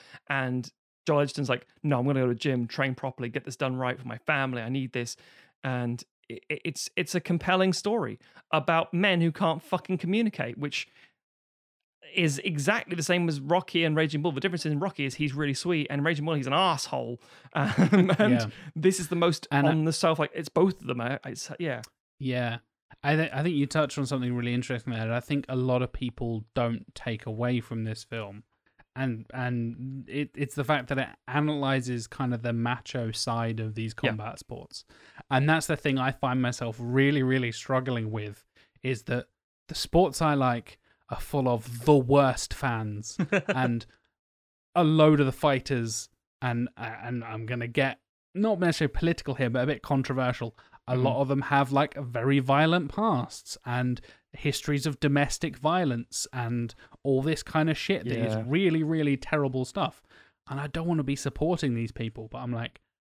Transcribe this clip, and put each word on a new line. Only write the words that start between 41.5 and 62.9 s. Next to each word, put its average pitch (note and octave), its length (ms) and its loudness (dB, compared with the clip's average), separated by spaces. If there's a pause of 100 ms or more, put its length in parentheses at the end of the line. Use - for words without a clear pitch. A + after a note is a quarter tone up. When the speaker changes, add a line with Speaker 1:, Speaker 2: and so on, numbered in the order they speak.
Speaker 2:
the D3 120 10
worst C3+ 580 4
fans A2 640 -4 (140)
Speaker 1:
<laughs> G3+ 160 0
Speaker 2:
and B2 360 0 (880)
a F3 100 6
load D#3 360 8
of C#3 60 4
the C3 60 2
fighters, C3 760 0 (320)
and, B2 360 -2
and A#2 480 -8
I'm A2+ 220 -10
gonna A#2+ 220 -6
get C3+ 300 -2 (360)
not G#3 240 2
necessarily E3 340 2
political E3 420 0
here, B2 160 0
but B2 140 0
a - 20 0
bit C#3 160 -2
controversial. B2+ 720 -2 (320)
A B2+ 80 0
lot C3 160 2
Speaker 1:
Mm-hmm. C3 80 0
Speaker 2:
of C3+ 80 0
them C#3 140 2
have, C#3 280 2
like, D3 260 2
very B2+ 440 0
violent D3+ 520 4
pasts G3+ 640 -2 (100)
and B2 340 0 (320)
histories C#3+ 540 -2
of D3 140 -2
domestic C#3+ 580 0
violence C#3+ 760 -2
and A#2+ 420 -4 (300)
all C3+ 180 2
this D#3 200 -2
kind D#3+ 260 0
of D3+ 80 0
shit - 280 -2
that A#2+ 140 -2
is A2+ 160 0
Speaker 1:
Yeah. A2 120 -2
Speaker 2:
really, D#3+ 360 2
really D3+ 360 2
terrible C3 480 -2
stuff. - 360 -4 (460)
And C#3 100 -8
I D3 100 -6
don't E3 200 -6
wanna D#3+ 160 2
be C#3 100 -2
supporting D3 600 0
these A2+ 180 -4
people, A2 400 -8
but B2 60 -12
I'm B2 140 -6
like, A#2 280 -6 (260)